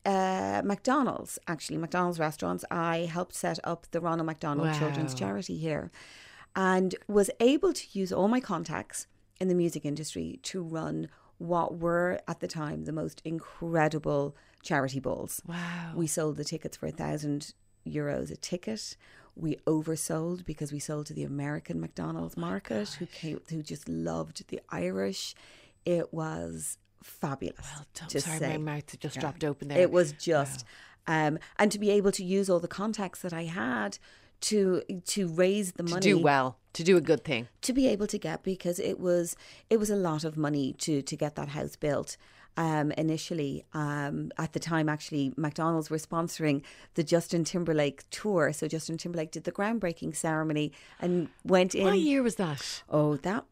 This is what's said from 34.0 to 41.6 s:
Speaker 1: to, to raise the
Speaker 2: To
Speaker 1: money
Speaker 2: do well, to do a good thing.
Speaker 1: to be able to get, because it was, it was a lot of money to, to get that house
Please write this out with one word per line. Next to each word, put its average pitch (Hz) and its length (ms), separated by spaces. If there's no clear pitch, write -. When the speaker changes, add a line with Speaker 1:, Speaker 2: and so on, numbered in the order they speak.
Speaker 1:
to, 190 420
to 196 220
raise 185 440
the 175 120
Speaker 2:
To 170 60
Speaker 1:
money 180 120
Speaker 2:
do 190 160
well, 139 400
to - 100
do 180 140
a 175 40
good 151 240
thing. 123 220
Speaker 1:
to 262 100
be 262 140
able 208 220
to 208 100
get, 160 240
because 180 380
it - 180
was, 175 380
it 226 80
was 208 120
a 208 60
lot 160 280
of 156 120
money 147 440
to, 147 220
to 151 140
get 147 200
that 147 140
house 143 260